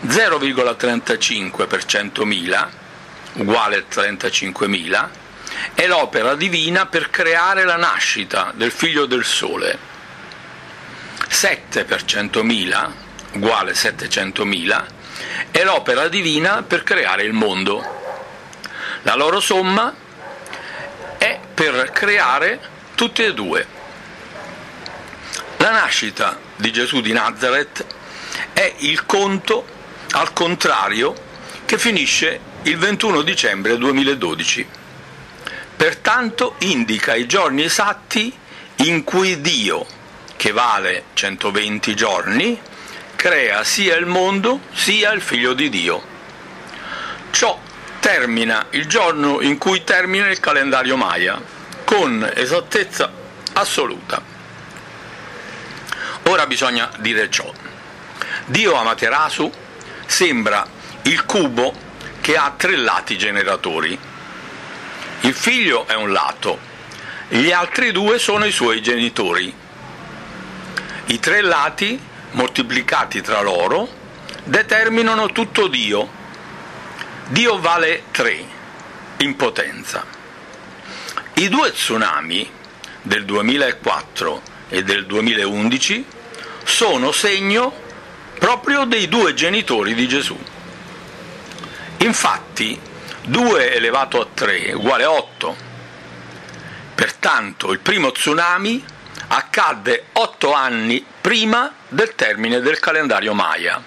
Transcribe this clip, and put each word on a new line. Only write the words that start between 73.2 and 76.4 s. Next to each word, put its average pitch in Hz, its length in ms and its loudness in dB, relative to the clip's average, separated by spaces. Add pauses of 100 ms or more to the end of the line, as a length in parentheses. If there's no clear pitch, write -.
tra 104 200 0
loro, 101 460 2 (560)
determinano 220 880 2
tutto 220 360 2
Dio. 104 480 0 (1120)